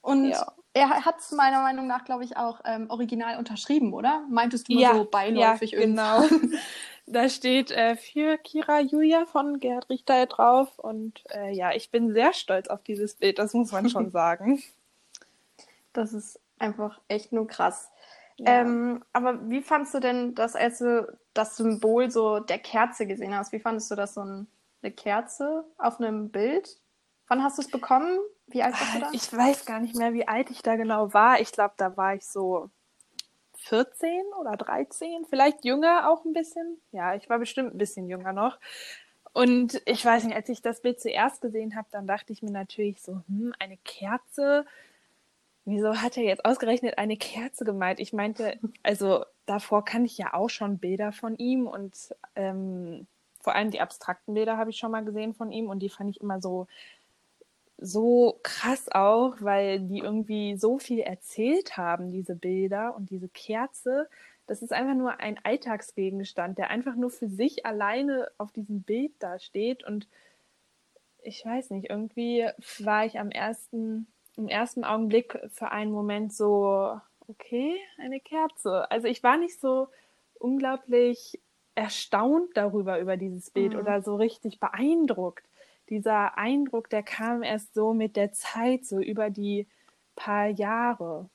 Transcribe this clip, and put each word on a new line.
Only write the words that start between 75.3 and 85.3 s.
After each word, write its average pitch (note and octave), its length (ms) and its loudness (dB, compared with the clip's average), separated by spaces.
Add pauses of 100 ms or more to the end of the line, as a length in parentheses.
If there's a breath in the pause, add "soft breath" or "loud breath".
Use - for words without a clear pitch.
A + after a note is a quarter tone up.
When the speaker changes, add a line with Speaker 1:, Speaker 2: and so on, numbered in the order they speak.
Speaker 2:
für - 220 -8
einen G#3+ 200 -4
Moment G#3 420 -4
so, G3+ 680 2 (280)
„Okay, C4 500 -4 (200)
eine C4+ 220 -10
Kerze.“ C#4+ 720 -2
Also A3+ 180 -2
ich A#3+ 160 -4
war B3+ 140 6
nicht F4 220 -4
so C4 300 0 (500 soft breath)
unglaublich B3 1000 0 (360)
erstaunt A#3+ 800 0
darüber, G3 440 0
über F#3 180 -2
dieses F3+ 340 -8
Bild G3 220 0
Speaker 1:
Mhm. G#3+ 80 -6
Speaker 2:
oder G3+ 200 0
so G#3 140 -4
richtig A3 440 -2
beeindruckt. B3 840 0 (440 soft breath)